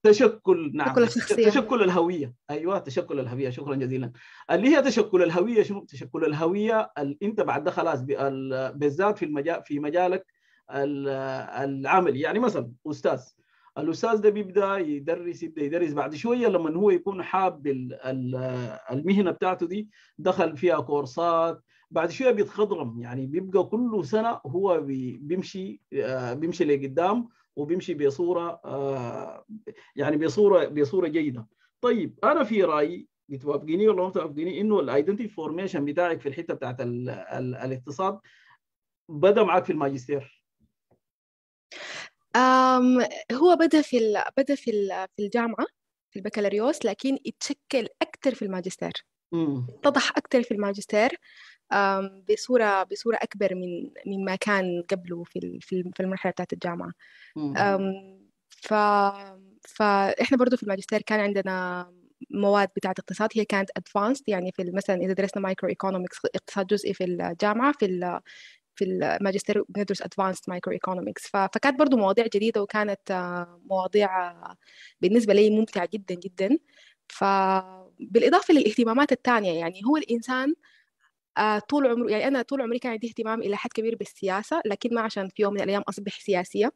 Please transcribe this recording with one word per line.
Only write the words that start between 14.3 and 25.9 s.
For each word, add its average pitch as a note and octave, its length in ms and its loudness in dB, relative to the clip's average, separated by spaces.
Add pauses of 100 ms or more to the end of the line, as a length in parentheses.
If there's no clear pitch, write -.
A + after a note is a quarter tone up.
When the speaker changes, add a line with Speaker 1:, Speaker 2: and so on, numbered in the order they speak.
Speaker 1:
يدرس، E3 640 -4
يبدأ D#3+ 200 -8
يدرس، D#3 300 -2
بعد D3 220 -4
شوية A#3+ 320 0
لما E3 300 2
هو G3+ 120 4
يكون F#3 340 0
حاب F3+ 440 0
ال-، B2+ 260 -4 (120)
ال-، B2+ 760 -6 (120)
المهنة F3+ 400 2
بتاعته F3+ 360 -2
دي، G#3 220 -6 (280)
دخل E3 400 0
فيها E3 240 2
كورسات، E3 840 0 (280)
بعد E3 200 0
شوية B3+ 200 2
بيتخضرم، G3 680 -2
يعني B2+ 260 -8
بيبقى F#3 360 0
كل A3 420 -2
سنة A3 420 -2
هو F3 340 0
بي-، C3 400 -6
بيمشي، F#3 600 -8 (120)